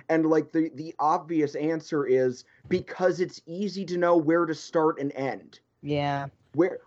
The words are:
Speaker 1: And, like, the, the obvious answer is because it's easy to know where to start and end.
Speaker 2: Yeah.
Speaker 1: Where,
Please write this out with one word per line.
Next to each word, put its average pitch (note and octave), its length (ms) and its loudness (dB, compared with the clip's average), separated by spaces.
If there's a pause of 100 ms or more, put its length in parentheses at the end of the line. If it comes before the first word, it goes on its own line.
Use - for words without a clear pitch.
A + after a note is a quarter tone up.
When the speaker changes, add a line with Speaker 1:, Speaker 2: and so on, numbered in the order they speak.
Speaker 1:
And, D#3+ 160 2
like, D#3 260 2
the, D#3+ 240 0
the D#3+ 240 -12
obvious D#3 560 0
answer D3+ 500 -2
is B2+ 380 2 (240)
because F3+ 540 0
it's E3+ 240 -6
easy F#3+ 400 -6
to F3 120 -6
know F3 200 6
where E3 280 4
to D#3+ 80 -4
start D#3 460 0
and C#3 140 -4
end. A#2+ 480 -8 (200)
Speaker 2:
Yeah. C#3+ 460 -4 (260)
Speaker 1:
Where, E3+ 340 0